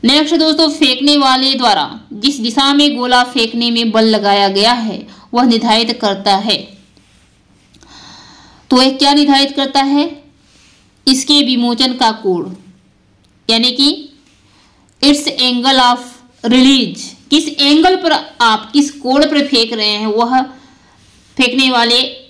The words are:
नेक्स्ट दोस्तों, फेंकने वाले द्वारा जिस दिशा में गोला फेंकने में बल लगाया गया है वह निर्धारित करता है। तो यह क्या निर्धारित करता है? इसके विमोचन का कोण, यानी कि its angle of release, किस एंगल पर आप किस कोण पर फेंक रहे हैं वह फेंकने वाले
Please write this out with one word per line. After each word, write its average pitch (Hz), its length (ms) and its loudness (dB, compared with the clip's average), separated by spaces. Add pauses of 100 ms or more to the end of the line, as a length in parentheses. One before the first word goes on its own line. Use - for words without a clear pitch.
नेक्स्ट 294 300 2
दोस्तों, 311 360 2
फेंकने 285 460 0
वाले 262 380 0
द्वारा 226 460 -2 (120)
जिस 262 280 -4
दिशा 269 320 0
में 285 240 2
गोला 247 280 2
फेंकने 233 460 -2
में 233 200 -2
बल 220 140 2
लगाया 202 440 2
गया 202 240 2
है 226 340 -6 (280)
वह 240 100 2
निर्धारित 226 560 0
करता 196 360 0
है। 202 420 -4 (1900)
तो 254 120 4
यह 262 80 4
क्या 277 240 2
निर्धारित 277 420 2
करता 277 260 0
है? 285 400 0 (840)
इसके 285 340 0
विमोचन 240 500 -2
का 240 180 0
कोण, 185 420 -4 (960)
यानी 233 200 0
कि 277 380 -2 (960)
its 285 200 2 (180)
angle 254 360 0
of 247 200 2 (480)
release, 254 540 2 (300)
किस 302 180 0
एंगल 311 480 2
पर 359 160 0 (280)
आप 220 320 0
किस 285 180 2
कोण 262 320 0
पर 294 240 -2
फेंक 226 260 0
रहे 214 160 -4
हैं 208 180 -4
वह 233 360 0 (920)
फेंकने 262 340 0
वाले 240 320 0 (280)